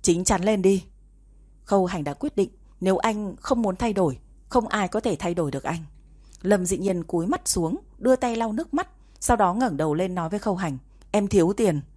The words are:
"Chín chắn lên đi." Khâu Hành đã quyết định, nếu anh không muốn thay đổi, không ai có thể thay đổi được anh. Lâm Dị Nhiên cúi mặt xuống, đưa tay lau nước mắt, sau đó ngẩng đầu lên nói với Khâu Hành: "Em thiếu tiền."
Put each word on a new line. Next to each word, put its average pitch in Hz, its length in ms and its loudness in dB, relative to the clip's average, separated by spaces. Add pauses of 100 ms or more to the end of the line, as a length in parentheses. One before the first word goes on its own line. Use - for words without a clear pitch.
"Chín 180 220 2
chắn 185 180 0
lên 202 200 0
đi." 190 220 4 (800)
Khâu 196 220 2
Hành 175 180 -4
đã 143 100 -6
quyết - 220 -6
định, 196 140 0 (300)
nếu 190 180 2
anh 208 380 -2
không 240 260 -2
muốn 190 140 -2
thay 233 160 -2
đổi, 180 260 0 (300)
không 233 200 0
ai 196 200 -2
có 220 120 -2
thể 202 180 -2
thay 175 160 -4
đổi 160 160 -2
được 135 120 -6
anh. 165 220 -6 (580)
Lâm 185 240 2
Dị 180 120 -2
Nhiên 180 260 -2
cúi 170 220 -2
mặt 330 180 -2
xuống, 170 320 -2 (220)
đưa 254 180 4
tay 240 200 -2
lau 226 160 -2
nước 294 220 -6
mắt, 359 140 -2 (320)
sau 240 160 2
đó 190 180 4
ngẩng 226 220 0
đầu 151 180 0
lên 180 200 -2
nói 165 140 -4
với 208 100 -4
Khâu 202 180 -2
Hành: 156 220 -4 (320)
"Em 202 180 2
thiếu 185 240 4
tiền." 185 280 2 (160)